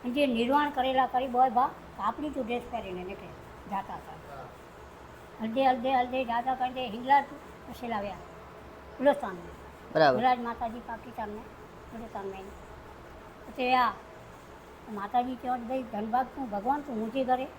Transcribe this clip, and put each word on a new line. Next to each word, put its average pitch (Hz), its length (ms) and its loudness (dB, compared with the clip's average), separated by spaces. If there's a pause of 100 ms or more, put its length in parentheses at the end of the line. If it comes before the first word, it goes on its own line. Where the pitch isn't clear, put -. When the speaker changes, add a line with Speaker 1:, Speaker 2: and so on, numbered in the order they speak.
Speaker 1:
અને 247 100 -2
જે 285 140 6
નિર્વાણ 262 420 4
કરેલા 262 380 4
કરી 262 200 2
બોય 254 220 6
બા 247 180 6 (300)
કાપડી 233 320 0
તો 269 140 -4
ડ્રેસ 240 180 -2 (100)
પહેરીને 190 320 -6
નીકળે 190 240 -10 (420)
જાતા 196 240 -4
હતા. 151 500 -12 (1000)
હલદે, 226 240 2
હલદે, 262 280 4
હલદે 254 320 2
જાતા 240 300 0
કરીને 254 340 -2
હિંગલાજ 254 340 6 (440)
પછી 240 200 -8
લાવ્યા 202 260 -2 (840)
ગુલસ્તાનમાં. - 960 0
Speaker 2:
બરાબર. 147 240 8
Speaker 1:
ગુલરાજ 247 220 6
માતાજી 233 400 -4
પાકિસ્તાનમાં, 226 640 -10 (540)
ગુલસ્તાનમાં 202 380 -8
આવી. 190 140 -12 (1000)
પછી 254 260 2
આ 247 180 6 (1040)
માતાજી 247 420 0
કહેવા, 247 220 -2
"ભાઈ 247 260 -2
ધનભાગ 226 420 0
તું 254 240 -6
ભગવાન 220 320 0
તું 233 220 -2
ઊંચી 262 200 0
કરે." 254 220 4 (140)